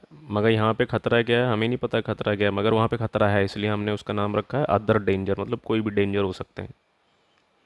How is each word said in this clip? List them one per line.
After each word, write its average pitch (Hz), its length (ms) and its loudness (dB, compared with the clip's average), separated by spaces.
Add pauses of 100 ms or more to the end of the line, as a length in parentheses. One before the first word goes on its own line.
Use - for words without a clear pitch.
(140)
मगर 107 360 0
यहाँ 110 240 4
पे 120 120 0
खतरा 117 380 0
क्या 117 220 2
है, 123 80 0
हमें 107 140 0
नहीं 123 100 -2
पता 117 240 -2
खतरा 107 340 -2
क्या 101 120 2
है, 98 40 0
मगर 101 220 0
वहाँ 113 140 4
पे 120 100 -4
खतरा 110 320 0
है, 101 160 2
इसलिए 104 240 -4
हमने 104 220 -2
उसका 104 220 -6
नाम 104 220 -2
रखा 104 220 -4
है 147 80 0
other 107 320 2
danger, 98 420 0
मतलब 110 200 -6
कोई 110 220 -2
भी 107 80 -2
डेंजर 101 300 0
हो 95 140 0
सकते - 280 -12
हैं। 98 80 -12 (960)